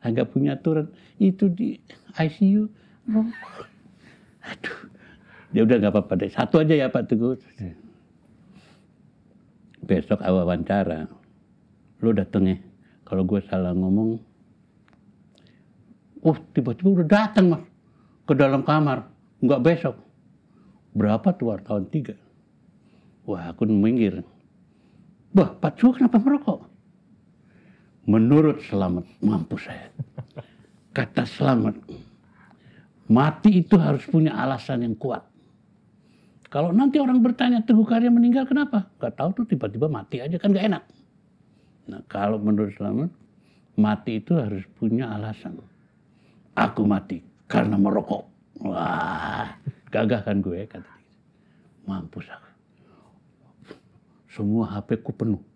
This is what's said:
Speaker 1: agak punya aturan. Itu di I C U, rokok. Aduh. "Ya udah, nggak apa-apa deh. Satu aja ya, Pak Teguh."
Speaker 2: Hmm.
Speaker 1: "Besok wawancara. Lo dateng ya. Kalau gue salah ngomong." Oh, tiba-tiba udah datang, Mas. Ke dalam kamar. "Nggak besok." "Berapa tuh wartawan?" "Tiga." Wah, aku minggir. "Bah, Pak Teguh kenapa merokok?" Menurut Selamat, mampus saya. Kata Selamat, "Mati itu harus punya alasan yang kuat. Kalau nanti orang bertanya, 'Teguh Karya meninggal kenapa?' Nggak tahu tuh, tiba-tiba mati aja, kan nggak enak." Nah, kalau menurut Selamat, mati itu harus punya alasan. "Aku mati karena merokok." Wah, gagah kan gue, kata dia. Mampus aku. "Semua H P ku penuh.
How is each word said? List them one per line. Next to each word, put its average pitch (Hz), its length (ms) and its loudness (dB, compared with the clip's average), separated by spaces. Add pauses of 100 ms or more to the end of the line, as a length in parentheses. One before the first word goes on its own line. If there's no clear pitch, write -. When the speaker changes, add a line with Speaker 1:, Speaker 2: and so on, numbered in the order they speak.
Speaker 1:
agak 120 320 -2
punya 139 200 0
aturan. 156 360 -2 (240)
Itu 190 320 2
di 180 320 -4 (360)
I 160 120 0
C 196 160 0 (160)
U, 214 80 -4 (400)
rokok. 220 600 -4 (840)
Aduh. - 280 -12 (760)
"Ya 113 80 4
udah, 117 160 6
nggak 104 160 2
apa-apa - 240 0
deh. 95 120 -4
Satu 135 280 2
aja 156 160 4
ya, 131 160 0
Pak 123 160 -4
Teguh." 123 320 -2 (160)
Speaker 2:
Hmm. 87 200 -14 (2000)
Speaker 1:
"Besok 98 360 0
wawancara. 87 880 -2 (960)
Lo 113 80 4
dateng 98 400 0
ya. 90 40 0 (520)
Kalau 95 160 0
gue 95 240 0
salah 92 240 -2
ngomong." 104 480 0 (2000)
Oh, 160 160 2 (160)
tiba-tiba 180 480 0
udah 160 80 0
datang, 208 440 4
Mas. 156 120 -4 (640)
Ke 143 80 4
dalam 135 240 4
kamar. 143 480 0 (320)
"Nggak 127 240 2
besok." 160 320 0 (960)
"Berapa 107 400 0
tuh 117 220 -4
wartawan?" 98 340 -6
"Tiga." 113 260 -6 (1120)
Wah, 85 260 -8
aku 113 120 -2
minggir. 104 560 2 (1120)
"Bah, - 220 4
Pak - 220 -6
Teguh 254 180 4
kenapa 240 220 4
merokok?" 277 500 0 (1400)
Menurut 143 580 4
Selamat, 90 400 -4 (160)
mampus 98 440 -2
saya. - 240 -16 (1000)
Kata - 360 -4
Selamat, 131 520 0 (1300)
"Mati 156 560 4
itu 185 160 4
harus 147 320 2
punya 160 240 2
alasan 127 480 -4
yang 113 160 -4
kuat. 117 240 -6 (1300)
Kalau 170 240 -2
nanti 277 260 4
orang 254 240 2
bertanya, 240 400 0
'Teguh 220 220 6
Karya 233 240 2
meninggal 240 360 4
kenapa?' 262 520 -2
Nggak 117 180 -8
tahu 160 140 -2 (120)
tuh, 214 60 -2
tiba-tiba 113 420 -2
mati 117 320 -8
aja, 160 160 -6
kan 202 160 0
nggak 185 160 0
enak." - 140 -6 (960)
Nah, 95 240 -16
kalau 104 320 -4
menurut 104 400 0
Selamat, 110 320 -4 (640)
mati 208 480 0
itu 170 160 0
harus 101 240 -4 (160)
punya 113 320 -2
alasan. 110 480 -10 (960)
"Aku 113 320 -2
mati 98 320 -2 (320)
karena 107 240 0
merokok." 98 480 -2 (400)
Wah, 87 880 -6 (400)
gagah 113 320 -2
kan 101 220 -2
gue, 92 240 -6
kata - 180 -20
dia. - 320 -20 (720)
Mampus 92 420 -10
aku. - 200 -20 (1800)
"Semua 104 400 -2
H 101 160 -8
P 113 160 -4
ku - 80 -10
penuh. 110 320 -4 (140)